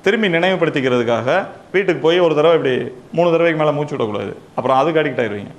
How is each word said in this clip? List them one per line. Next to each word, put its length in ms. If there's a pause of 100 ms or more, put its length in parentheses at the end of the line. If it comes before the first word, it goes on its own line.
திரும்பி 260
நினைவுபடுத்திக்கிறதுக்காக 1160 (260)
வீட்டுக்கு 300
போய் 180
ஒரு 140
தடவை 220
இப்படி 360 (200)
மூணு 180
தடவைக்கு 280
மேல 140
மூச்சு 240
விடக்கூடாது. 400 (180)
அப்புறம் 220
அதுக்கு 260
அடிக்ட் 240
ஆயிருவீங்க. 320